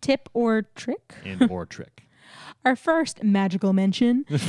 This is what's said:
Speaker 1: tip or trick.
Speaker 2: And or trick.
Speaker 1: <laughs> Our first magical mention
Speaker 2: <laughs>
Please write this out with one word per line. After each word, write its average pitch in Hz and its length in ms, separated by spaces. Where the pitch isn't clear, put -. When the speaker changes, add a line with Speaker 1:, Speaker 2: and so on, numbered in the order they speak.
Speaker 1:
tip - 320
or 226 300
trick. - 480
Speaker 2:
And 95 260
or 87 160
trick. - 460
Speaker 1:
<laughs> - 540
Our 254 100
first 320 480
magical 196 480
mention 240 540
Speaker 2:
<laughs> - 40